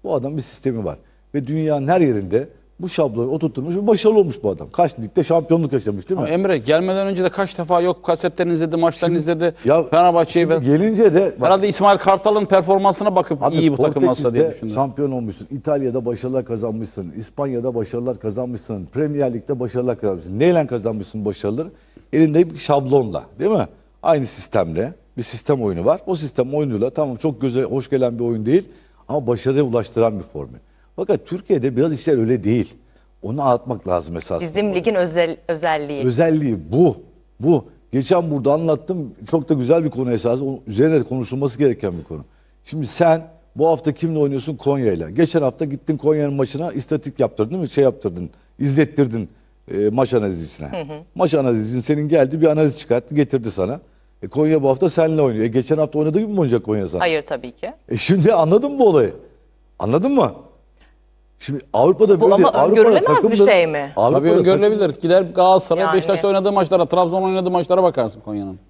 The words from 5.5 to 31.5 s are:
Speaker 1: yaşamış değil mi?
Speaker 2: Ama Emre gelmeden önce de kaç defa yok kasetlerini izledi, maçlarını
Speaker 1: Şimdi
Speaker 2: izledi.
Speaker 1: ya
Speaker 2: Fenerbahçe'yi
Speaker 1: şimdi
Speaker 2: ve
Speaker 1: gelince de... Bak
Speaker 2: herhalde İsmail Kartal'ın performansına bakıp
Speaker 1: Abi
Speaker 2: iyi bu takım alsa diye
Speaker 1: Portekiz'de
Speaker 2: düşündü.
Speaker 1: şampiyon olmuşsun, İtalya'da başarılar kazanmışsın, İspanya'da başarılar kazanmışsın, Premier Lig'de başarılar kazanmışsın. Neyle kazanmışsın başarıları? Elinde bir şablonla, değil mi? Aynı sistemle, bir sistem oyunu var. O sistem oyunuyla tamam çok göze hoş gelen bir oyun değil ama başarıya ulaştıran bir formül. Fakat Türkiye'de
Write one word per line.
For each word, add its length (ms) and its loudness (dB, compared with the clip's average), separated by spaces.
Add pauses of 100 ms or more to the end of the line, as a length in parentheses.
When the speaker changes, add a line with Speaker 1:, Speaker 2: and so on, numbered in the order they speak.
Speaker 1:
yaşamış 360 -4
değil 120 -2
mi? 40 -2
Speaker 2:
Ama 100 -2
Emre 240 0
gelmeden 480 0
önce 180 -2
de 40 0
kaç 300 -4
defa 220 0
yok 240 -2
kasetlerini 480 -2
izledi, 240 -2
maçlarını 440 0
Speaker 1:
Şimdi 100 -4
Speaker 2:
izledi. 240 0 (100)
Speaker 1:
ya 180 4
Speaker 2:
Fenerbahçe'yi 680 4
Speaker 1:
şimdi 120 2
Speaker 2:
ve 40 -6
Speaker 1:
gelince 500 4
de... 260 2
Bak 60 0
Speaker 2:
herhalde 220 4
İsmail 300 4
Kartal'ın 480 2
performansına 680 2
bakıp 260 0
Speaker 1:
Abi 140 0
Speaker 2:
iyi 160 4
bu 40 -2
takım 320 2
alsa 140 0 (100)
diye 100 2
Speaker 1:
Portekiz'de 140 0
Speaker 2:
düşündü. 180 -8
Speaker 1:
şampiyon 360 -2
olmuşsun, 400 -8
İtalya'da 540 -2
başarılar 400 -4
kazanmışsın, 720 -8
İspanya'da 580 -6
başarılar 460 -6
kazanmışsın, 720 -8
Premier 420 -2
Lig'de 260 -6
başarılar 400 -4
kazanmışsın. 380 -6
Neyle 280 2
kazanmışsın 580 -6
başarıları? 440 -4 (440)
Elinde 420 4
bir 40 -16
şablonla, 680 0 (140)
değil 120 0
mi? 180 0 (340)
Aynı 240 0
sistemle, 680 -4 (240)
bir 60 -8
sistem 400 -4
oyunu 220 -2
var. 220 2
O 100 -4
sistem 380 -4
oyunuyla 360 -2
tamam 260 -4
çok 240 -6
göze 220 -2
hoş 280 -4
gelen 280 0
bir 60 -4
oyun 220 -4
değil 180 2 (440)
ama 180 -4
başarıya 360 0
ulaştıran 560 0
bir 60 -10
formül. 340 -14 (380)
Fakat 300 -2
Türkiye'de 500 -2